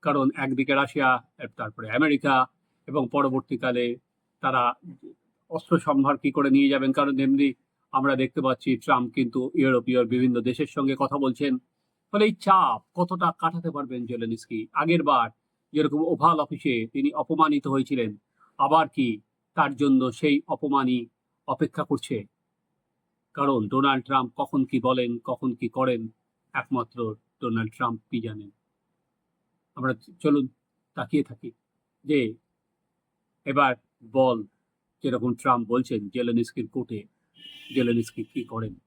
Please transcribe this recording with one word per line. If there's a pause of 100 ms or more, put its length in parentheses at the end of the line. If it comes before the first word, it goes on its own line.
কারণ
একদিকে
রাশিয়া, (320)
তারপরে
আমেরিকা (400)
এবং
পরবর্তীকালে (460)
তারা (760)
অস্ত্র
সম্ভার
কি
করে
নিয়ে
যাবেন,
কারণ
এমনি (380)
আমরা
দেখতে
পাচ্ছি
ট্রাম্প
কিন্তু
ইউরোপীয়
বিভিন্ন
দেশের
সঙ্গে
কথা
বলছেন। (540)
ফলে
এই
চাপ (100)
কতটা
কাটাতে
পারবেন
জেলেনস্কি?
আগের
বার (420)
যেরকম
ওভাল
অফিসে
তিনি
অপমানিত
হয়েছিলেন, (420)
আবার
কি (340)
তার
জন্য
সেই
অপমানই (420)
অপেক্ষা
করছে? (1120)
কারণ
ডোনাল্ড
ট্রাম্প
কখন
কি
বলেন,
কখন
কি
করেন, (460)
একমাত্র (260)
ডোনাল্ড
ট্রাম্পই
জানেন। (1300)
আমরা (260)
চলুন (480)
তাকিয়ে
থাকি (520)
যে (1120)
এবার (360)
বল (600)
যেরকম
ট্রাম্প
বলছেন
জেলেনস্কির
কোর্টে, (720)
জেলেনস্কি
কি
করেন। (120)